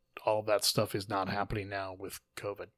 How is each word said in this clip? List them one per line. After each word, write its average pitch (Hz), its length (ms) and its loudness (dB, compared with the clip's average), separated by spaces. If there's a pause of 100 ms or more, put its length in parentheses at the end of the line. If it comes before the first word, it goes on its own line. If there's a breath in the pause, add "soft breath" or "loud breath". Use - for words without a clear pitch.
(260)
all 107 140 6
of 104 60 -4
that 104 180 4
stuff - 300 2
is 101 140 -2
not 98 200 0
happening 101 400 -2
now 95 260 -4
with 98 260 -10 (160)
covid, 98 420 -6